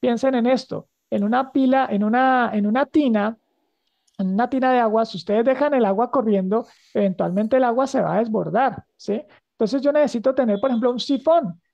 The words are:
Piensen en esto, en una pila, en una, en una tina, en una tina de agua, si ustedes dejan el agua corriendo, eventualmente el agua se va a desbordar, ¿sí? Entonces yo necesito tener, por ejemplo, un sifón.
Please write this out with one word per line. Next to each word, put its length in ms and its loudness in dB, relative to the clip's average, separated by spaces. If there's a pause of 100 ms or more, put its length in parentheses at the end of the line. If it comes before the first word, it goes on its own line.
Piensen 340 0
en 120 0
esto, 420 -2 (220)
en 120 -2
una 300 -2
pila, 380 2
en 120 0
una, 500 2
en 140 0
una 200 0
tina, 520 0 (800)
en 100 -2
una 200 0
tina 240 0
de 80 2
agua, 240 2
si 120 -12
ustedes 280 -2
dejan 300 0
el 100 4
agua 260 0
corriendo, 560 0 (260)
eventualmente 640 0
el 80 4
agua 220 0
se 140 -2
va 160 0
a 40 2
desbordar, 640 -2 (120)
¿sí? 260 -6 (300)
Entonces 300 -2
yo 100 2
necesito 420 0
tener, 260 0
por 100 0
ejemplo, 200 0
un 100 -4
sifón. 600 0 (140)